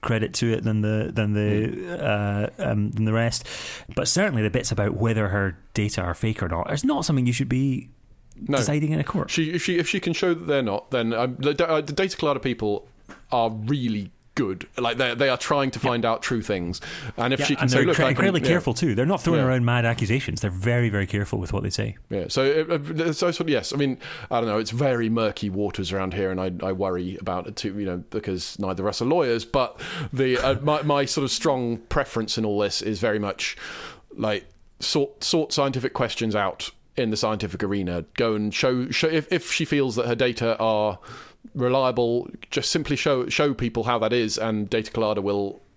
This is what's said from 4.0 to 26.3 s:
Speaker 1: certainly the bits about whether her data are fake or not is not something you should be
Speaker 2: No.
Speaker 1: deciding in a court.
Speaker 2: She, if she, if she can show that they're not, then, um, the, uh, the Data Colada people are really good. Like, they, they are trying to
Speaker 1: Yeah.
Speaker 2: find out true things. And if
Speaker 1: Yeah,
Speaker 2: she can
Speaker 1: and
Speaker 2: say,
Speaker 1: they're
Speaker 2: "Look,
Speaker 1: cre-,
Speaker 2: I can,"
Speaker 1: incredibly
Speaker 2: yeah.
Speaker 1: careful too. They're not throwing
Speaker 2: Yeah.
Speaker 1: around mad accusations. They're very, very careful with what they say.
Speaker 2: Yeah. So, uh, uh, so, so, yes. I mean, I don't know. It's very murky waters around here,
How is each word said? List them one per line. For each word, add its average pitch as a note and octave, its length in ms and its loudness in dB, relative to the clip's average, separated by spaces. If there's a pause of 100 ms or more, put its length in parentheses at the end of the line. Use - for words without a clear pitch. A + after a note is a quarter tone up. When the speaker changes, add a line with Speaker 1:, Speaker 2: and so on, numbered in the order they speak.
Speaker 1:
certainly F3 340 2
the G#2+ 80 4
bits B2 220 -2
about G#2 220 0
whether A2 340 2
her F#2+ 300 0 (160)
data G#2 280 0
are F2 120 -2
fake A2 280 -2
or F#2 60 -2
not E2+ 240 -2
is - 140 -2
not C#4 180 2
something C3+ 220 2
you A#2+ 80 2
should A#2+ 160 -2
be C3 400 0 (580)
Speaker 2:
No. C#3 120 2
Speaker 1:
deciding D3 340 2
in D#3 80 0
a - 20 0
court. - 260 -2
Speaker 2:
She, D#3+ 220 0
if E3+ 100 -2
she, F3+ 160 0
if E3 120 0
she G3 100 0
can - 140 -2
show F3+ 200 2
that E3 140 -4
they're C#3 140 2
not, G#2 300 -2
then, A#2 200 2
um, B2 280 0
the, D3 280 2
uh, D#3 140 2
the D3 100 -6
Data F#3+ 240 0
Colada C#3+ 240 0
people A2 480 -2 (420)
are A#2 200 4
really A2 640 -2 (240)
good. F#2+ 300 -2 (120)
Like, A#2 200 0
they, B2 180 2
they C3+ 120 4
are B2+ 80 4
trying C#3 360 2
to - 80 -6
Speaker 1:
Yeah. C3 100 2
Speaker 2:
find A#2+ 160 2
out A2+ 160 2
true A#2+ 200 0
things. F2+ 380 -2 (380)
And A#2+ 160 2
if C3+ 80 0
Speaker 1:
Yeah, C#3+ 60 0
Speaker 2:
she C#3+ 80 2
can - 80 0
Speaker 1:
and B2+ 80 4
Speaker 2:
say, B2+ 80 4
Speaker 1:
they're C#3+ 80 4
Speaker 2:
"Look, E3+ 100 4
Speaker 1:
cre-, C#3+ 60 4
Speaker 2:
I - 20 4
can," C3 60 4
Speaker 1:
incredibly F3 300 4
Speaker 2:
yeah. C3 60 0
Speaker 1:
careful E3 260 2
too. A#2+ 220 2
They're A#2+ 100 2
not F3+ 160 2
throwing E3 200 2
Speaker 2:
Yeah. C3 60 4
Speaker 1:
around B2+ 180 2
mad A#2+ 180 2
accusations. A#2 560 0
They're G#2+ 100 0
very, A#2 380 2
very G2+ 180 2
careful G2+ 340 -2
with F#2 120 -4
what G2 120 -2
they G2 60 -2
say. G#2 280 -4 (120)
Speaker 2:
Yeah. F#2+ 200 -2
So, C#3+ 400 2
uh, D#3 340 -2
uh, E3 80 2
so, F3 200 0
so, E3 140 -2
yes. C#3 280 0
I - 20 -2
mean, C#3 220 0 (340)
I A#2+ 80 2
don't A2+ 80 0
know. G#2 100 2
It's A2 140 -2
very A#2+ 380 2
murky A2 400 0
waters F#2+ 420 -4
around F#2+ 220 -2
here, F#2+ 180 0